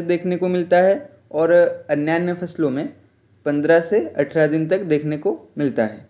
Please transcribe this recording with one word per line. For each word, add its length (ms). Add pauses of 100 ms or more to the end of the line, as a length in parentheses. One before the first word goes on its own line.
देखने 300
को 120
मिलता 340
है 280 (220)
और 180 (400)
अन्य 240
अन्य 200
फसलों 360
में 180 (580)
पन्द्रह 340
से 260
अठारह 400
दिन 220
तक 160
देखने 340
को 200 (200)
मिलता 260
है। 260